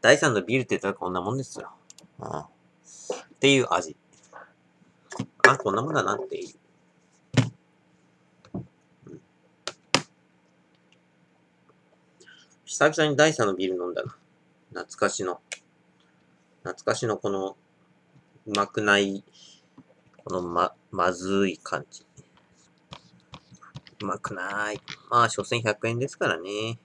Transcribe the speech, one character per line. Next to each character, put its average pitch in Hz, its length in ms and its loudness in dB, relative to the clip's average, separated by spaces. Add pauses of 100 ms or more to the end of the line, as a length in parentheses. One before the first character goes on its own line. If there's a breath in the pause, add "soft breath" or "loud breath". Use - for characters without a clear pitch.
第 208 160 8
三 147 160 2
の 101 80 2
ビ 110 140 -2
ー - 40 4
ル - 40 -2
っ - 20 -4
て 110 100 0
言 - 40 0
っ - 20 -10
た 98 80 -2
ら 98 40 -2
こ 90 160 -4
ん 90 40 -4
な 90 80 -2
も 101 120 -2
ん 131 40 -2
で 135 60 -4
す - 160 -14
よ。 - 120 -14 (480)
う 76 60 -12
ん。 76 140 -6
っ 78 60 -12 (920 loud breath)
て 139 140 6
い 135 80 6
う 117 100 0
味。 85 240 -2 (1500 loud breath)
あ、 131 100 8
こ 104 140 -2
ん 98 40 0
な 113 60 0
も 151 100 -4
ん - 20 -6
だ 131 100 2
な 98 120 0
っ 101 120 -8
て 82 100 -10
い 90 80 -10
う。 - 80 -18 (2500)
う - 100 -20
ん。 - 60 -20 (3500 loud breath)
久 - 240 2
々 151 200 2
に 143 60 0
第 151 180 6
三 120 140 2
の 95 80 0
ビ 92 120 -2
ー 92 60 0
ル 90 80 -4
飲 90 100 -4
ん - 20 -8
だ - 100 -4
な。 - 140 -12 (540)
懐 - 260 -12
か 101 120 2
し 98 140 -6
の。 90 160 -4 (1200)
懐 90 200 -14
か 113 120 0
し 123 120 -4
の 104 100 0
こ 104 120 -4
の、 98 260 -4 (880)
う 107 60 -10
ま 101 160 2
く - 140 -4
な 101 180 6
い、 98 240 0 (1000 loud breath)
こ 92 80 -8
の 90 80 -2
ま-、 87 320 0 (180)
ま 90 220 0
ず 95 340 0
い 85 100 -4
感 - 320 -8
じ。 - 160 -20 (2000)
う 104 40 -10
ま 92 140 -6
く - 140 -10
な 101 400 -6
い。 101 80 -12 (280)
ま 120 140 4
あ、 113 60 4
所 101 140 -4
詮 120 180 -2
百 113 260 -2
円 117 100 -2
で 131 120 -2
す - 80 -18
か 170 100 0
ら 87 100 0
ね。 104 460 -6